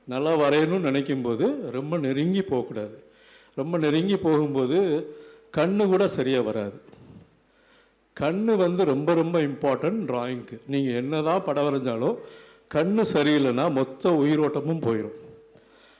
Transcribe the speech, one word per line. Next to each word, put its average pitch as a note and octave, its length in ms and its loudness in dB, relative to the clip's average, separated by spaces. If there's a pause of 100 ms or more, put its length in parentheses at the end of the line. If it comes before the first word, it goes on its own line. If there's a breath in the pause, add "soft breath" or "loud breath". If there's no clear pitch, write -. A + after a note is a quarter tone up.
நல்லா C#3+ 340 0
வரையணும்னு D3+ 420 2
நினைக்கும் C#3 420 0
போது D3 500 -2
ரொம்ப C#3+ 260 -4
நெருங்கி D3+ 440 0
போகக்கூடாது. A2+ 600 -4 (520 soft breath)
ரொம்ப D#3+ 220 -4
நெருங்கி E3 400 2
போகும்போது D3+ 880 2 (500 loud breath)
கண்ணு G3 280 2
கூட F#3 220 4
சரியா C3 340 0
வராது. G#2+ 400 -4 (1400 soft breath)
கண்ணு G3+ 360 0
வந்து F3+ 300 2
ரொம்ப, D3+ 280 2
ரொம்ப E3 260 2
இம்பார்ட்டன்ட் D3 680 -2
டிராயிங்க்கு. B2 600 -6
நீங்க C3+ 240 0
என்னதான் D#3 520 -2
படம் D3 220 0
வரைஞ்சாலும் C3+ 520 -2 (560 loud breath)
கண்ணு F#3+ 400 2
சரியில்லைன்னா D3 580 2
மொத்த C3+ 380 -2
உயிரோட்டமும் D3+ 720 2
போயிடும். A2 380 -4 (800 soft breath)